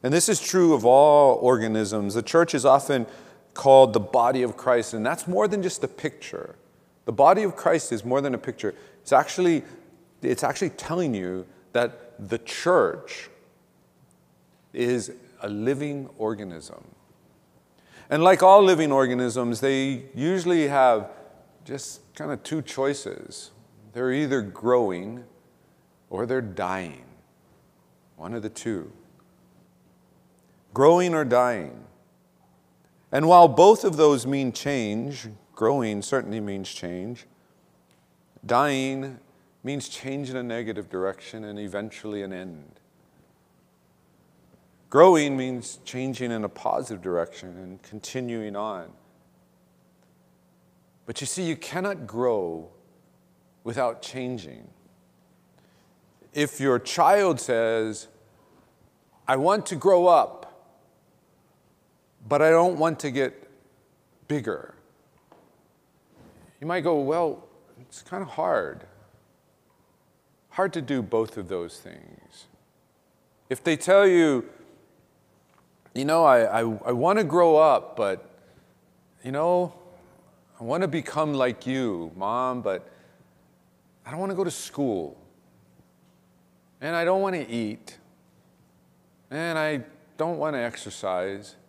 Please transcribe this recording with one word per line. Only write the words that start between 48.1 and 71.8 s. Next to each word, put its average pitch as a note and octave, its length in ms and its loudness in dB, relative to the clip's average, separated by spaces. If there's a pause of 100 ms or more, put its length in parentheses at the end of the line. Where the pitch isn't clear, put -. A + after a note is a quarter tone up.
on. G2 360 -10 (2250)
But A#2 140 -12
you C#3 80 -8
see, F#3 160 -8
you D#3+ 120 -4
cannot F3+ 520 -8
grow G2+ 640 -4 (920)
without A#2 380 -4
changing. G#2+ 680 -12 (1600)
If D3 260 -4
your C3 200 0
child F3 600 2
says, A2+ 680 -2 (1200)
"I C3+ 80 0
want F3+ 320 0
to F#3 80 -8
grow F3+ 320 4
up, D3+ 380 4 (1800)
but C#3+ 140 0
I D#3+ 80 6
don't E3 300 4
want D#3+ 220 0
to C#3+ 100 -6
get C3 360 -4 (800)
bigger," A2+ 460 -6 (1900)
you C#3+ 60 -14
might E3+ 160 -4
go, D#3 180 0
"Well, D3+ 480 -2 (320)
it's - 220 -20
kinda F#3+ 240 -12
hard. C#3 600 -4 (1700)
Hard F#3+ 220 -4
to E3 80 -8
do C3 220 -4
both A2 340 -4
of F#2+ 100 -12
those E2+ 320 -10
things." - 680 -20 (1000)